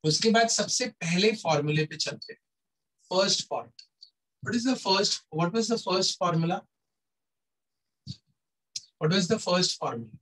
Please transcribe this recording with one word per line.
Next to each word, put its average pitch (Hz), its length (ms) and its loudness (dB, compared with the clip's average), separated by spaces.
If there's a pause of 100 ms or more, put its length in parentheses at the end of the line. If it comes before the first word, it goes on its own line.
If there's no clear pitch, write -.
उसके 156 280 2
बाद 226 160 6
सबसे 226 400 -2
पहले 180 440 2 (120)
फॉर्मूले 151 420 2
पे 151 120 -12
चलते - 360 -8
हैं, - 60 -20 (720)
फर्स्ट 196 380 2
फॉर्म। - 200 -6 (760)
What - 120 -4
is 233 140 -2
the 247 60 2
first, - 460 0 (140)
what 170 180 0
was 226 140 0
the 233 100 0
first 185 400 -2
formula? 170 440 0 (2500)
What 160 120 2
was 190 160 2
the 214 120 0
first 180 400 0
formula? 117 320 -8 (100)